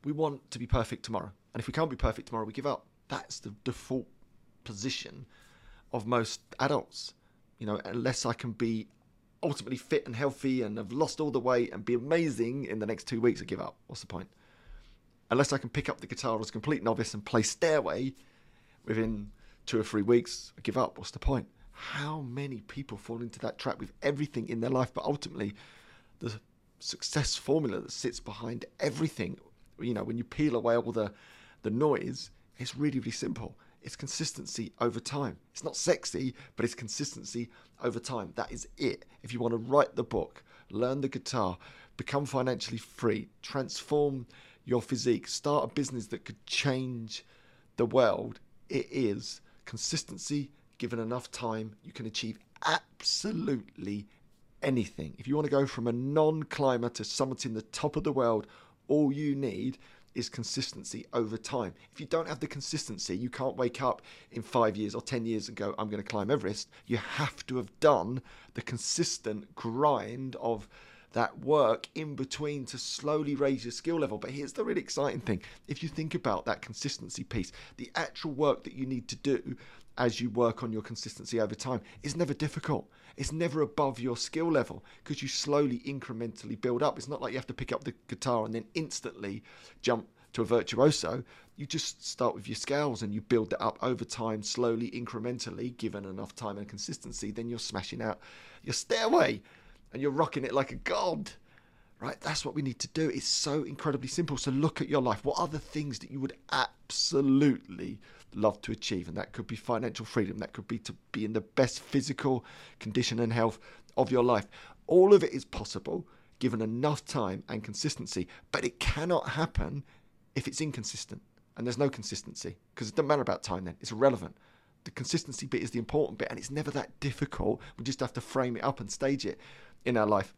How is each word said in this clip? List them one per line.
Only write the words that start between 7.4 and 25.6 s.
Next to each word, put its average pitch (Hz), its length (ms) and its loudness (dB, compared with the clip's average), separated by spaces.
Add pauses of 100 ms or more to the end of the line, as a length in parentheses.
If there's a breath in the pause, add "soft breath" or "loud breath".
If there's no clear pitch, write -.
You 117 60 -8
know, 107 220 0
unless 123 400 0
I 120 80 2
can 117 180 -6
be 113 360 0 (540)
ultimately 131 360 -2
fit - 260 2
and 123 100 -8
healthy 135 460 2
and 107 160 -2
have 107 160 -6
lost 151 300 0
all 151 80 2
the 123 100 4
weight 120 320 4
and 104 140 -8
be 120 80 2
amazing 131 720 2
in 107 140 -2
the 107 60 0
next 107 180 -4
two 113 180 0
weeks, 120 180 6
I - 60 -10
give 98 160 -4
up. - 240 -8
What's - 160 -12
the - 40 -14
point? 90 240 -8 (1000 soft breath)
Unless 131 240 6
I 135 60 2
can 123 120 -4
pick - 180 -2
up - 120 -4
the 92 60 -12
guitar 117 340 -2
as 107 100 -6
a - 20 -18
complete 113 320 -2
novice 113 280 2
and 104 140 -8
play 113 160 6
Stairway 131 720 2 (680 soft breath)
within 110 480 0 (340 soft breath)
two - 100 -2
or 110 60 4
three 104 200 0
weeks, 120 540 4
I - 40 -18
give 113 180 0
up. - 200 0
What's - 120 -10
the - 80 -10
point? - 300 0 (240 soft breath)
How 151 480 -6
many 131 400 -6
people - 360 -10
fall 117 240 -8
into 117 200 -10
that - 180 -4
trap - 220 -4
with - 120 -10 (100)
everything 143 460 0
in 113 120 -2
their 120 100 0
life? 127 240 2
But - 80 -4
ultimately, 143 540 -2 (640 loud breath)